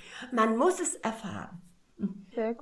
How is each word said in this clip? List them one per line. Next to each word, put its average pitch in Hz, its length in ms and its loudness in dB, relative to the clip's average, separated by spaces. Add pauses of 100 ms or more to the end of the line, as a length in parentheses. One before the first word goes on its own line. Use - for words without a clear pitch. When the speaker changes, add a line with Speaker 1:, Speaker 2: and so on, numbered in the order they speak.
(320)
Speaker 1:
man 226 240 4
muss 359 240 4
es - 160 -2
erfahren. - 640 -6 (760)
Speaker 2:
Sehr 226 280 0